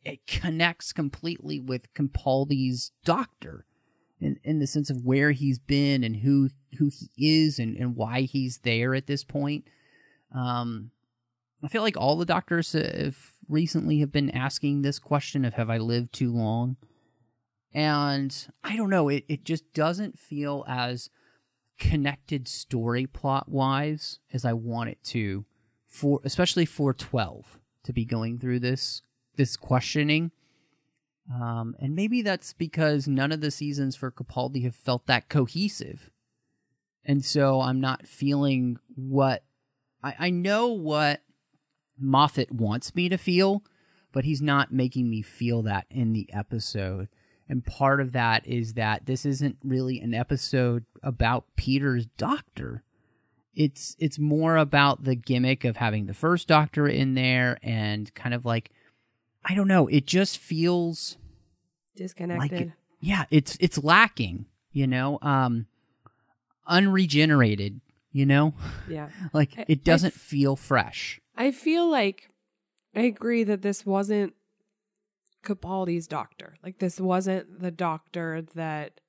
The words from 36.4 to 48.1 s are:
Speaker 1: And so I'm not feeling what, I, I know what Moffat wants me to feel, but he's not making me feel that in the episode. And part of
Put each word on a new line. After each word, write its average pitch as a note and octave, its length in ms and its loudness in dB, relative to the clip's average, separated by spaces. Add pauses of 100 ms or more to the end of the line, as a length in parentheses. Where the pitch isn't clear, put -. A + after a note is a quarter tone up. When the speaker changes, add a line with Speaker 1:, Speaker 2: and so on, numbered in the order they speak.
Speaker 1:
And C#3 200 0
so C3+ 380 2
I'm C3 200 0
not C3 260 -4
feeling C#3 680 0 (180)
what, C3+ 480 0 (580)
I, C3+ 160 -8
I F3 140 -2
know G3+ 380 2
what D3+ 520 0 (760)
Moffat C3+ 520 2
wants A2+ 440 -2
me F3+ 140 0
to F#3 80 0
feel, F#3+ 460 2 (480)
but C3+ 120 -2
he's C#3+ 180 0
not C#3+ 320 2
making B2+ 360 0
me A2 120 -2
feel A#2 420 -2
that G2+ 280 -2
in A#2 220 0
the G#2+ 200 -2
episode. G2 760 -6 (380)
And B2+ 180 -4
part C#3 360 2
of C3 120 -4